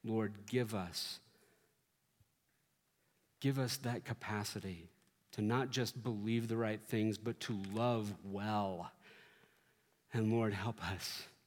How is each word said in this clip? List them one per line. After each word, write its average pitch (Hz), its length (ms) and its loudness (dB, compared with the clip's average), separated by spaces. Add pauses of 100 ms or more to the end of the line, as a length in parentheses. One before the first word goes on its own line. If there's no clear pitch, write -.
Lord, 107 440 0
give 120 260 2
us, 90 460 -4 (2250)
give 135 180 2
us 123 180 0
that 120 280 -2
capacity 104 840 -4 (440)
to 110 100 0
not 127 260 4
just 123 320 -2
believe 113 460 2
the 113 100 0
right 110 240 0
things, 107 380 2
but 113 220 -4
to 117 140 -2 (180)
love 113 380 2 (120)
well. 98 680 -2 (1200)
And 110 180 4
Lord, 113 220 4
help 98 300 -2
us. - 440 -4 (200)